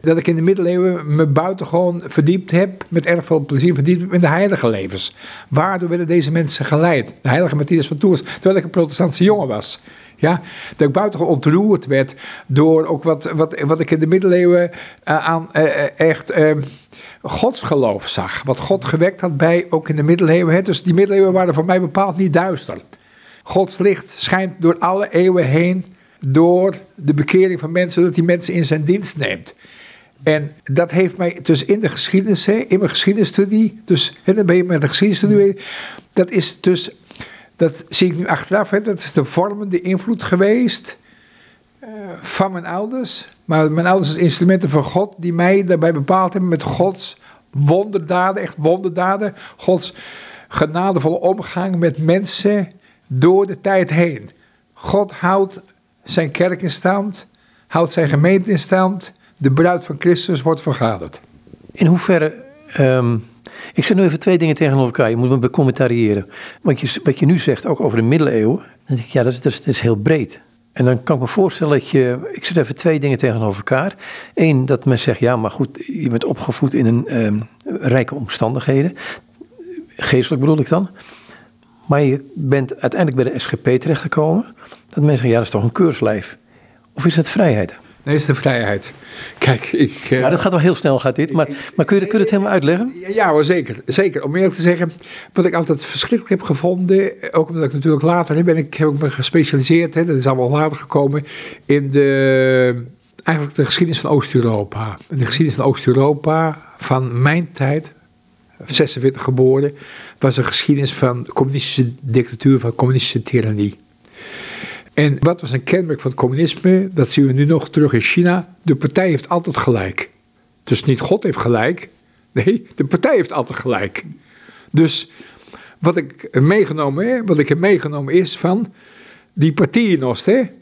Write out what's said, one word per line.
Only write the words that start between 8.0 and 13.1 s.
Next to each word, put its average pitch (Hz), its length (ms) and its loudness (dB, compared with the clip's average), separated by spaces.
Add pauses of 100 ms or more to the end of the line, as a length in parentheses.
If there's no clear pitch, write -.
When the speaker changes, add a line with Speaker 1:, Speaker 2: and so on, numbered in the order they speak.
Speaker 1:
terwijl - 340 0
ik 180 80 0
een 165 60 -10
protestantse 170 540 0
jongen 202 240 2
was. 107 320 -6 (360)
Ja, 165 260 0 (360)
dat 151 100 4
ik 135 60 0
buitengewoon 175 400 0
ontroerd 170 520 2
werd 135 300 -2 (320)
door 156 380 4
ook 147 180 -4
wat, 160 280 -2